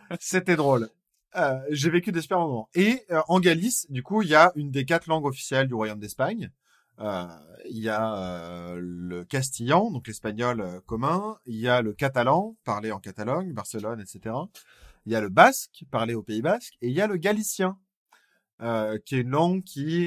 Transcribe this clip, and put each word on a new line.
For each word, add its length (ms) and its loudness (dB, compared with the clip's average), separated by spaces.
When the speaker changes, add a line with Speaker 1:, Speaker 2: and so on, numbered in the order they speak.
Speaker 1:
<laughs> 100 -8
Speaker 2:
C'était 360 2
drôle. 340 2
Euh, 240 0
j'ai 220 0
vécu 200 2
des 100 -2
super 180 -2
moments. 340 -2
Et, 380 2
euh, 160 2
en 120 4
Galice, 520 2
du 100 -4
coup, 220 0
il 60 -2
y 60 4
a 200 10
une 160 -6
des 140 -2
quatre 200 0
langues 220 0
officielles 400 0
du 80 -4
Royaume 240 -2
d'Espagne. 500 -4
Euh, 280 -4
il 80 -10
y 120 -2
a, 260 0
euh, 680 -8
le 420 -8
castillan, 680 0
donc 160 -10
l'espagnol, 540 -4
euh, 260 -8
commun. 580 -4
Il 100 -10
y 120 -2
a 160 4
le 100 -2
catalan, 720 2
parlé 280 -4
en 80 -6
Catalogne, 540 -6
Barcelone, 480 -8
et 60 -16
cetera. 420 -8
Il 60 -4
y 40 2
a 60 2
le 80 -4
basque, 600 6
parlé 240 -2
au 80 -6
Pays 180 -4
Basque. 400 -2
Et 60 -4
il 80 -2
y 60 2
a 40 4
le 120 -2
galicien, 600 -2
euh, 420 -2
qui 100 -6
est 60 2
une 80 -2
langue 340 2
qui 440 -2